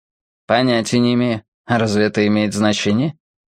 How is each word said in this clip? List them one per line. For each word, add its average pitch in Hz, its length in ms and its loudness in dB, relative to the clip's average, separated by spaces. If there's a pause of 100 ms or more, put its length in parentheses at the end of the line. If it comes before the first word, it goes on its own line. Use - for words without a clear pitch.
(460)
«Понятия 120 540 0
не 120 160 2
имею. 120 280 -2 (220)
А 117 140 0
разве 107 260 0
это 104 220 0
имеет 107 260 0
значение?» 107 640 -2 (380)